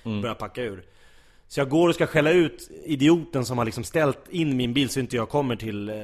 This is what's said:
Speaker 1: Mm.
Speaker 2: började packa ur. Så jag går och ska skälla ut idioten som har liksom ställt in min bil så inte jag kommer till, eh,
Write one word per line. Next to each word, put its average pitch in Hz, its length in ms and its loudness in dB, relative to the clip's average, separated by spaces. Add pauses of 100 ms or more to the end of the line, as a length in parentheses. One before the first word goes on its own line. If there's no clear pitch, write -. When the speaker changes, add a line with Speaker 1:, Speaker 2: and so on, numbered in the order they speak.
Speaker 1:
Mm. 107 160 -4
Speaker 2:
började 110 180 -6
packa 110 220 -10
ur. 98 220 -8 (640)
Så - 120 -6
jag 139 100 0
går 170 200 4
och 165 60 2
ska 160 120 2
skälla 151 240 2
ut 170 380 2 (160)
idioten 143 600 2
som 123 120 -4
har 120 80 0
liksom 113 180 -6
ställt 151 360 0 (100)
in 156 280 -2
min 123 160 0
bil 131 160 0
så 139 100 -4
inte 123 160 -4
jag 110 140 -2
kommer 139 260 0
till, 104 340 -8
eh, 107 140 -8